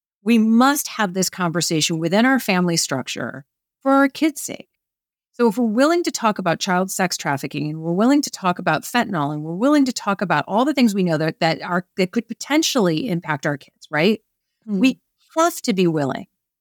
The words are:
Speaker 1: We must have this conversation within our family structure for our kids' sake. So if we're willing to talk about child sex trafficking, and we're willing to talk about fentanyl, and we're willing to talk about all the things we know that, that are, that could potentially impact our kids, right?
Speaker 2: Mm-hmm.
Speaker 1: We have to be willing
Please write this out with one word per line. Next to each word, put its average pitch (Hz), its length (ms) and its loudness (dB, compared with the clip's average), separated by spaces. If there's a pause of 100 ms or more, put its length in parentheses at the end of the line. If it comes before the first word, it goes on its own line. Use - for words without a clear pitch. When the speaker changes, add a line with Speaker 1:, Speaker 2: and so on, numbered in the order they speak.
(220)
Speaker 1:
We 226 160 4
must 233 520 4
have 202 240 -4
this 190 160 -2
conversation 165 680 -2
within 185 260 2
our 262 160 2
family 180 340 0
structure 131 680 -6 (360)
for 269 120 2
our 277 160 4
kids' 302 320 -2
sake. - 260 -12 (640)
So 240 160 2
if 208 100 0
we're 247 80 0
willing 285 380 2
to 320 80 -2
talk 214 260 -2
about 170 220 -2
child 190 320 0
sex 185 240 -2
trafficking, 147 540 -4
and 156 100 -8
we're 165 140 -4
willing 254 280 4
to - 80 -6
talk 180 300 -4
about 175 240 0
fentanyl, 180 500 -2
and 151 100 -6
we're 165 120 -8
willing 277 300 4
to 247 80 -2
talk - 280 -4
about 160 240 0
all 226 200 0
the 302 80 0
things 240 200 4
we 196 100 0
know 165 140 0
that, 160 220 -2
that 160 220 0
are, 175 340 -4
that 185 160 0
could 233 160 -4
potentially 226 800 0
impact 156 380 -4
our 143 120 -2
kids, - 320 -20
right? 165 300 2 (480)
Speaker 2:
Mm-hmm. 196 120 -2
Speaker 1:
We 254 200 2 (380)
have 330 240 0
to 247 120 -2
be 180 140 2
willing 147 400 -2 (340)